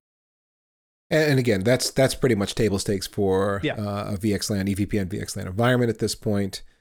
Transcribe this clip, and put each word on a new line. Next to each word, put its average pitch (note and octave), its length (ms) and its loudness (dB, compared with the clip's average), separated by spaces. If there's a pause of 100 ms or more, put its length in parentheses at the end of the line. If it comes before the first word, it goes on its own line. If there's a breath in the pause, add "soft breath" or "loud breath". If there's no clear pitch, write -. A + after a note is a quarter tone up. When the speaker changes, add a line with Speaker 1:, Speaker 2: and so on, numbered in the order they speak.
(1120)
Speaker 1:
And, D#3 220 4
and C3+ 60 4
again, A2+ 240 2
that's, A#2+ 280 2
that's C3+ 240 2
pretty A#2+ 220 2
much G2 180 -2
table G2+ 240 2
stakes F#2+ 280 -2
for, G2 560 0
Speaker 2:
Yeah. C#3+ 120 -2
Speaker 1:
uh, G2+ 400 -4
a - 20 -4
V G#2 160 0
X G2 160 -2
lan, G2 200 0
E G2+ 60 0
V G2 120 -2
P G#2+ 120 0
N, F#2+ 100 -2
V G#2 120 -6
X - 160 -8
lan G2 100 -8
environment A#2+ 440 2
at G#2+ 80 -2
this G#2 160 -2
point. G2+ 480 -2 (180)